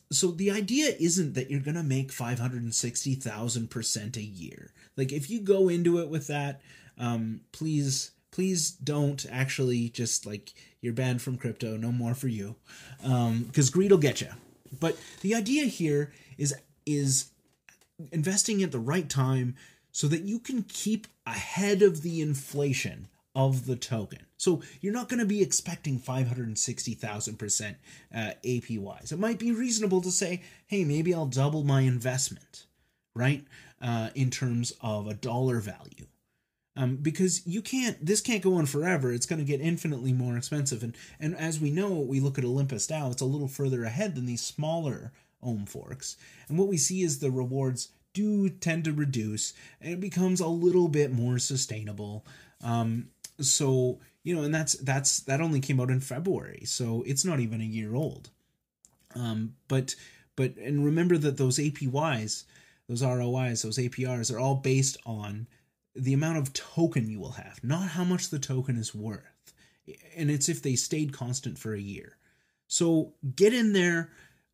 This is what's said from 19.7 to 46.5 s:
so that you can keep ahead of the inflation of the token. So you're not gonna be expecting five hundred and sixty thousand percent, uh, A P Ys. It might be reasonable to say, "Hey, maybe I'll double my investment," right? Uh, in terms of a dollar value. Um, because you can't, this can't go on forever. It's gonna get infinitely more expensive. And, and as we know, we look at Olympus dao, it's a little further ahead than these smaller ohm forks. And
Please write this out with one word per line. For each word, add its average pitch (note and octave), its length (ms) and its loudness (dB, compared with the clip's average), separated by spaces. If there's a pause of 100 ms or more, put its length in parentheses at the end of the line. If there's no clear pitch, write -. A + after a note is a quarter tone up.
so - 160 0
that E3 140 2
you G3+ 160 -2
can A#3+ 240 -2
keep - 440 -4 (180)
ahead F#3 580 0
of E3 200 8
the E3 180 -2
inflation C#3+ 880 -2 (260)
of C3+ 320 2
the B2+ 100 -2
token. - 500 -6 (120)
So F3 240 2 (180)
you're G3 120 -2
not A#3+ 160 -6
gonna A#3+ 160 0
be G#3 160 2
expecting D3+ 580 0
five B2+ 280 -2
hundred A#2+ 220 -4
and G#2+ 100 -6
sixty - 360 -4
thousand G#2+ 440 -8
percent, G#2 380 -4 (380)
uh, A2 180 -4 (120)
A B2 160 0
P A2+ 160 -6
Ys. G2 360 -10
It D#3 60 -4
might A3 200 0
be A#3 140 0
reasonable G#3+ 500 2
to F#3 80 -2
say, F3+ 320 -2 (240)
"Hey, G3 180 0
maybe D#3+ 300 2
I'll D#3+ 120 0
double C#3+ 360 2
my C#3 200 6
investment," B2+ 840 -2 (480)
right? C3+ 320 2 (340)
Uh, A#2 340 -2
in C3 160 2
terms A#2+ 500 -2
of G#2+ 260 -4
a G#2+ 80 -6
dollar A#2+ 460 0
value. - 460 -12 (720)
Um, C3 180 0
because D#3+ 500 0
you F3 160 -2
can't, B3+ 420 -2
this G#3 160 2
can't A3 220 0
go F#3 140 4
on D#3+ 100 4
forever. D3 440 2
It's A#2+ 140 -2
gonna D#3 200 -2
get C#3 180 0
infinitely D3+ 500 0
more B2 240 0
expensive. C3 460 -2
And, A#2 120 -6 (240)
and D#3 160 -2
as D#3+ 240 -4
we D3+ 120 0
know, F#3 240 0
we C3+ 260 0
look C#3 180 0
at C3 60 0
Olympus C3 420 0
dao, D3+ 240 -2
it's B2 120 -4
a C3+ 40 2
little C#3 220 -2
further C3 360 -2
ahead D#3 300 -2
than B2+ 120 -4
these A#2+ 160 -4
smaller D3+ 720 -4 (300)
ohm A2 220 -4
forks. - 540 -12 (300)
And D3+ 100 0